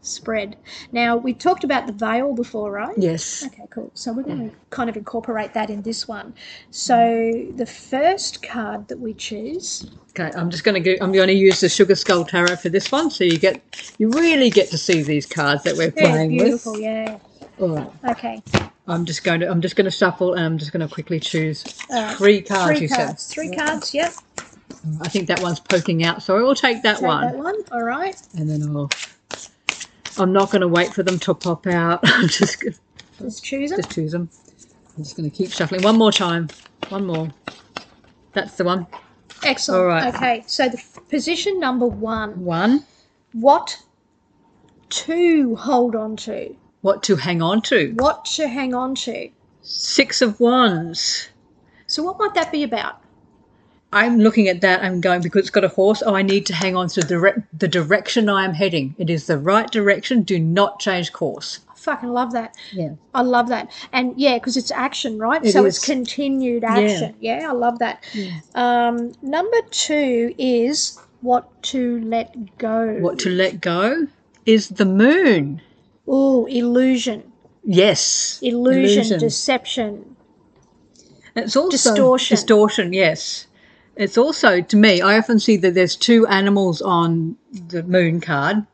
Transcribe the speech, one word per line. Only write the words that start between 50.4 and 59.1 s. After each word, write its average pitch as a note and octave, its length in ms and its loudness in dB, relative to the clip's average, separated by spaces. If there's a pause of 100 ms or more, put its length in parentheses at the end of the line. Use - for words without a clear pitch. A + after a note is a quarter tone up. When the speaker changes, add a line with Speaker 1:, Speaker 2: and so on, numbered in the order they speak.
Speaker 2:
Wands. G#3 880 0 (580)
Speaker 1:
So - 160 -6
what F#4 160 -6
might G#4 160 -2
that E4+ 180 -2
be D4 100 -2
about? A3+ 340 -4 (960)
Speaker 2:
I'm A#3 280 4
looking G#3+ 260 6
at F3+ 140 0
that, F#3 240 2
I'm F#3 160 -2
going, F3+ 200 2
because E3+ 200 0
it's F#3+ 100 -2
got G3+ 140 2
a F#3+ 40 4
horse, G3+ 380 2
oh, G3+ 80 2
I F#3+ 80 2
need G3 240 0
to F#3 80 -4
hang F#3 220 -2
on F3+ 140 -2
to F#3 100 -2
the E3 80 0
dire-, F3+ 440 2
the D#3+ 140 -2
direction F#3 640 0
I G3 160 2
am F#3 100 -2
heading. D#3 440 -2
It E3 120 -2